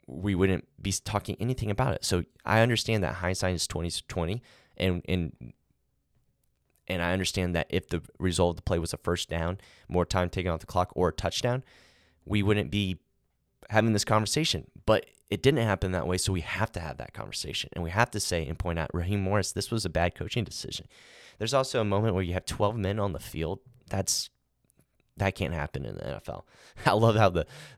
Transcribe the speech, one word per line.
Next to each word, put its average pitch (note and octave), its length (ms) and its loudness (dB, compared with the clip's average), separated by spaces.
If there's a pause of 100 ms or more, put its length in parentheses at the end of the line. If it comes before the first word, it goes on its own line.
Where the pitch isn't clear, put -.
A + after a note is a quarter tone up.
we F#2 280 -2
wouldn't F#2 340 2 (120)
be F#2+ 120 0
talking - 480 -4
anything A#2 300 -2
about A#2+ 240 0
it. - 100 -6
So F2 200 2 (200)
I A2 160 4
understand A2+ 420 2
that C#2+ 120 -2
hindsight F#2 400 -2
is E2 120 -2
twenty E2+ 240 -4 (180)
twenty, F#2 340 -4 (340)
and, F2+ 320 0
and, E2 460 -4 (1300)
and F2+ 140 -2
I F2 140 0
understand F2+ 420 0
that D#2+ 140 0
if - 180 -2
the E2+ 140 -2 (160)
result F2+ 340 2
of D#2+ 40 -6
the - 60 -16
play F2 160 0
was E2 140 -4
a - 60 -8
first - 320 -2
down, E2+ 260 -2 (320)
more F2 160 2
time F2+ 240 2
taken F2+ 240 -2
off D#2+ 80 -4
the - 60 -20
clock, F2+ 280 0
or F2 140 4
a D#2 40 0
touchdown, B2 520 -2 (640)
we G#2 160 2
wouldn't G2+ 280 2
be F#2+ 280 0 (720)
having A2 240 6
this G2+ 100 2
conversation. A2 640 2 (180)
But A2 220 4 (240)
it G2+ 120 -2
didn't C3 220 6
happen G2 280 0
that E2+ 140 0
way, F#2 120 0
so - 120 0
we F2+ 120 0
have - 300 -2
to F2 80 -8
have D2+ 180 -10
that - 160 -12
conversation. - 580 -8
And E2+ 100 -6
we E2 60 -4
have G#2 220 2
to G2+ 100 -4
say E2+ 260 -2
and E2 120 -8
point E2 200 -2
out, D#2+ 140 -2
"Raheem F#2+ 300 0
Morris, F#2+ 300 0
this - 180 -4
was A2 160 -2
a E2+ 40 -2
bad E2+ 240 2
coaching - 300 -4
decision." - 420 -10 (520)
There's A2+ 160 -2
also C3 260 2
a G#2+ 40 2
moment G2+ 300 2
where F#2 80 2
you F2 120 -2
have F#2 100 -2
twelve G#2 320 0
men G2+ 240 -2
on G2 140 -2
the - 40 -6
field. D#2+ 420 -6 (280)
That's, - 420 -2 (880)
that F#2+ 180 0
can't E2+ 200 -2
happen C#2+ 320 -6
in G1+ 100 -8
the G1+ 100 -8
N - 80 -6
F - 140 -12
L. - 180 -10 (200)
<laughs> - 200 -4
I - 60 6
love A2 240 6
how G#2+ 140 8
the, E2 160 0 (320)